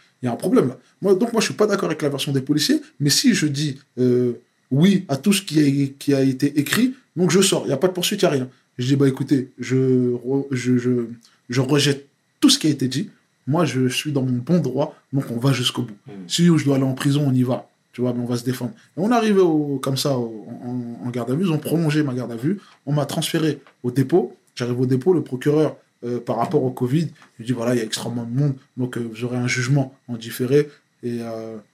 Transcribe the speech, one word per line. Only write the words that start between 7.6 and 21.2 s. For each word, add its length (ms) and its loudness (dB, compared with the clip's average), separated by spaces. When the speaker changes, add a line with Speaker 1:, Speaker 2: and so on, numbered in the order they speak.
Speaker 1:
Il 20 -4
y 40 0
a 40 -2
pas 120 2
de 40 -4
poursuite, 280 -4
il 40 4
y 20 4
a 40 2
rien. 180 -2
Je 80 -2
dis, « 100 2
Bah 100 4
écoutez, 520 0
je 560 2
re-, 340 -4
je, 300 0
je, 260 0
je 120 0
rejette 460 0
tout 100 6
ce 80 4
qui 80 -4
a 60 4
été 160 -2
dit. 240 -4
Moi, 160 2
je 240 0
suis 240 -4
dans 120 0
mon 160 -2
bon 180 0
droit, 380 -2
donc 160 0
on 80 -6
va 160 2
jusqu'au 300 -2
bout. 100 -10
Speaker 2:
Hmm. 200 -16
Speaker 1:
Si 200 2
je 180 4
dois 120 2
aller 60 2
en 120 0
prison, 320 0
on 40 2
y 120 2
va. 260 -4
Tu 80 -8
vois, 100 0
mais 100 -4
on 40 -4
va 120 -2
se 60 -6
défendre. » 280 -4
Et 20 -10
on 120 0
est 40 4
arrivé 240 4
au, 380 2
comme 200 -2
ça 200 0
au, 300 -8
en, 420 -8
en 60 -4
garde 180 -4